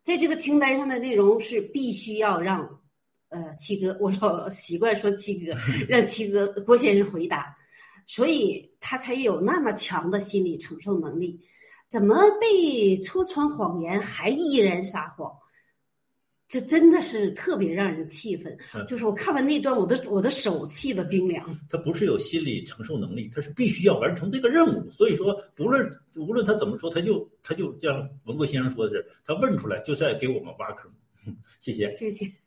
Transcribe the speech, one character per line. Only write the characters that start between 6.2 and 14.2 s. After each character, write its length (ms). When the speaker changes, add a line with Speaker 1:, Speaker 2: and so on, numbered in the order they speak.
Speaker 1:
哥， 160
郭 120
先 200
生 120
回 200
答， 260
所 180
以 420
他 180
才 160
有 260
那 200
么 100
强 400
的 80
心 260
理 140
承 220
受 180
能 220
力。 200
怎 160
么 120
被 580
戳 260
穿 240
谎 320
言 200
还 280